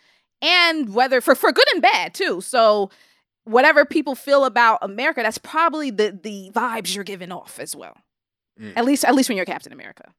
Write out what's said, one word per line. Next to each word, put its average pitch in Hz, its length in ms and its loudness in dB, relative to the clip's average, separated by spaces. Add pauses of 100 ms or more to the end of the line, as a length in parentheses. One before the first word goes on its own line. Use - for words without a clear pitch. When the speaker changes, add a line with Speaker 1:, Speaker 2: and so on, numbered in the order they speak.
(420)
Speaker 1:
And 320 520 2
whether, 247 280 2
for, 285 120 2
for 339 180 2
good 480 220 4
and 330 80 -2
bad, 370 320 0
too. 285 280 -4
So 214 500 2 (540)
whatever 285 380 4
people 294 300 -4
feel 277 320 2
about 226 380 4
America, 247 400 -4
that's 214 160 -4
probably 311 500 -2
the, 202 320 -2
the 196 320 -14
vibes 226 400 -4
you're 196 120 -8
giving 185 260 -14
off - 260 -16
as - 180 -12
well. 92 220 -20 (640)
Speaker 2:
Mm. 208 140 -16
Speaker 1:
At 240 100 0
least, 285 200 2
at 254 100 4
least 269 140 2
when 208 80 -4
you're 180 80 -4
Captain - 280 -10
America. - 460 -20